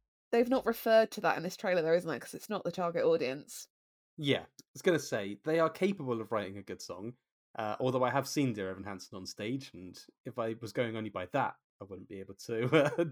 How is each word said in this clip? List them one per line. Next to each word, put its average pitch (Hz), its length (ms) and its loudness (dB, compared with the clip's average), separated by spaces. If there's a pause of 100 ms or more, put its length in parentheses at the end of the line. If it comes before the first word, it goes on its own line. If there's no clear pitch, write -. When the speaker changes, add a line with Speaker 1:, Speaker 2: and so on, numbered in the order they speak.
(340)
Speaker 1:
they've 240 160 6
not 269 160 2
referred 220 460 6
to 208 100 -8
that 170 160 2
in 165 60 -4
this 175 120 -4
trailer, 185 260 2
though, 160 120 4
isn't 170 160 2
there? 139 100 -2
'Cause - 140 -12
it's - 160 -14
not 214 160 -4
the 175 60 -2
target 170 340 0
audience. 151 640 0 (480)
Speaker 2:
Yeah, 135 240 2
I - 40 -16 (280)
was - 80 -14
gonna 170 180 4
say, 101 460 -4
they 156 160 2
are 160 80 4
capable 160 500 -2
of 107 140 -8
writing 101 240 -2
a 98 60 -12
good 92 180 -10
song, 101 340 -10 (420)
uh, 107 220 -4
although 127 240 2
I 123 60 2
have 135 180 0
seen 135 260 0
Dear 98 180 -4
Evan 95 120 -10
Hansen 101 340 -12
on 98 80 -12
stage, 127 480 -8
and 90 240 -16 (280)
if 123 120 -10
I 113 240 -2
was 107 120 -10
going 113 240 -2
only 110 120 -6
by 92 180 -6
that, - 280 -2 (260)
I 101 40 -10
wouldn't 95 240 -14
be 98 100 -12
able 95 160 -14
to, 117 300 -2
<laughs> 147 340 4
uh, 170 120 2